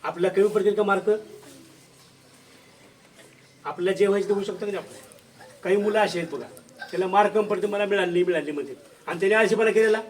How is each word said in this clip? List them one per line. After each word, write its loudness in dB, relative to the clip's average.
आपल्याला -2
कमी 4
पडतील 2
का 0
मार्क? 0
आपल्याला -2
जे 4
व्हायचं 0
ते 2
होऊ -2
शकतं -6
का -6
नाही -6
आपलं? -14
काही 2
मुलं 0
अशी 0
आहेत -6
बघा, -10
त्याला -2
मार्क 4
कमी 0
पडते, -2
"मला -2
मिळाली 0
नाही, 2
मिळाली -2
नाही," -6
म्हणते, -8
आणि -6
त्याने 2
आळशीपणा 2
केलेला 2